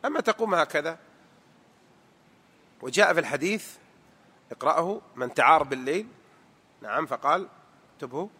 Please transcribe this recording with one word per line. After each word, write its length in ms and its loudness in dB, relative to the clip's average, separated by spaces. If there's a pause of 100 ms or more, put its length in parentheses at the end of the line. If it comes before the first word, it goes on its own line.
أما 140 -2
تقوم 360 0
هكذا، 420 -2 (1800)
وجاء 320 2
في 60 4
الحديث: 480 -4 (840)
"اقرأه 500 -2 (140)
من 180 -6
تعار 300 6
بالليل". 440 -4 (760)
نعم، 240 -4
فقال: 420 -2 (480)
"اكتبه". 340 -10 (100)